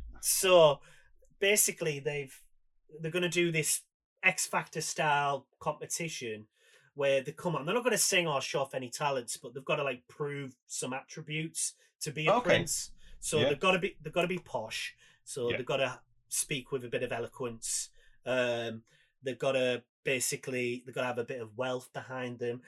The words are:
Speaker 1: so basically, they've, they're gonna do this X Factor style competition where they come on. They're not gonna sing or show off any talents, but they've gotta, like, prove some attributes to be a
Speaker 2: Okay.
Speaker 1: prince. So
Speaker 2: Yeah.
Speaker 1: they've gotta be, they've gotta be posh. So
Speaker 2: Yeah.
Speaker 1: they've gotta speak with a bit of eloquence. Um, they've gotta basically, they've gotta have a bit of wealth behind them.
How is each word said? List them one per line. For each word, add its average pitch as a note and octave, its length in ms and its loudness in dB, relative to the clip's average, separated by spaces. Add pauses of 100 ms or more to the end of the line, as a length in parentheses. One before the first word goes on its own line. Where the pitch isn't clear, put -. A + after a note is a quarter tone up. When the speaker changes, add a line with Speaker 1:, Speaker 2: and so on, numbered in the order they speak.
(220)
Speaker 1:
so E3+ 600 8 (580)
basically, G3 600 2
they've, C#3+ 400 -6 (600)
they're D#3+ 120 -6
gonna F3+ 180 0
do E3+ 220 2
this D#3 300 0 (400)
X - 240 2
Factor E3+ 360 -4
style C#3+ 640 2 (120)
competition C#3 840 -6 (480)
where C#3 280 2
they C#3+ 100 -6
come E3+ 240 -2
on. C#3+ 100 -4
They're F3+ 80 0
not A#3+ 100 0
gonna A3+ 140 2
sing F3 300 2
or C#3+ 140 0
show - 200 0
off C3+ 140 -4
any B2+ 160 -6
talents, C3+ 460 -2
but - 180 -14
they've C3+ 100 -12
gotta, D3+ 180 -2
like, B2+ 240 -6
prove C#3+ 480 -8 (120)
some C3 260 -6
attributes D3+ 800 -6 (280)
to D3+ 100 -6
be D#3 160 -2
a F#3+ 80 6
Speaker 2:
Okay. A#3+ 100 2
Speaker 1:
prince. - 460 2 (280)
So - 200 0
Speaker 2:
Yeah. C#3+ 100 4
Speaker 1:
they've C#3+ 100 0
gotta F#3 200 4
be, F#3 200 -4
they've D3+ 140 -12
gotta F3 140 2
be F3+ 100 -2
posh. - 580 -8 (280)
So A#2+ 260 -2
Speaker 2:
Yeah. A#2+ 80 0
Speaker 1:
they've B2+ 80 -6
gotta C3 360 0 (280)
speak - 420 -4
with B2+ 140 -2
a A#2 40 -10
bit A#2+ 120 -2
of A#2+ 100 -2
eloquence. A#2 800 -6 (360)
Um, A#2+ 580 0 (400)
they've B2+ 140 -4
gotta B2+ 460 2 (220)
basically, B2+ 800 -2
they've B2 100 -14
gotta B2+ 120 0
have A#2+ 100 -2
a A#2+ 80 -2
bit B2+ 160 -6
of G#2+ 160 -12
wealth B2+ 340 -4
behind B2 480 -8
them. A#2+ 280 -4